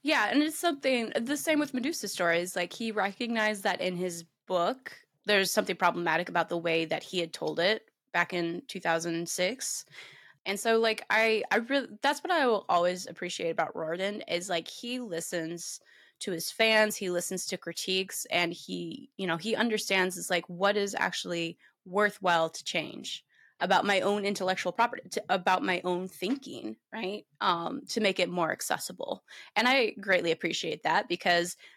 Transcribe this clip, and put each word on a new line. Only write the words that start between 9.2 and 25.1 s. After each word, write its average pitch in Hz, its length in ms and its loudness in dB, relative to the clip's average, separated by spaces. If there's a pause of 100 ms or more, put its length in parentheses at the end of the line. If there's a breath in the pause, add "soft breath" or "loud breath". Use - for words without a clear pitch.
six. - 560 -4 (600 loud breath)
And 196 140 -4
so, 226 200 4
like, 220 300 0
I, 220 420 4
I 202 60 4
really, 247 320 0 (120)
that's 285 220 0
what 359 80 -2
I 302 160 4
will 214 200 2
always 180 400 2
appreciate 180 440 -4
about 160 240 -2
Riordan 185 460 -2
is, 175 280 -4
like, 170 180 -2
he 247 320 -8
listens 170 800 -6 (420 soft breath)
to 202 100 -4
his 170 200 -4
fans, 220 440 4
he 190 140 -4
listens 175 380 -2
to 185 100 -6
critiques, - 720 -4
and 175 220 2
he, 175 640 -10
you 190 100 -4
know, 165 100 2
he 202 180 -2
understands, 196 640 0
it's 175 120 -10
like, 175 200 0
what 196 280 0
is 202 200 -2
actually 170 600 -2 (280 soft breath)
worthwhile 180 640 2
to - 140 -12
change - 640 -6 (340 soft breath)
about 185 260 4
my 196 160 4
own 202 240 0
intellectual 185 460 -2
property, - 380 -2
to, - 200 -4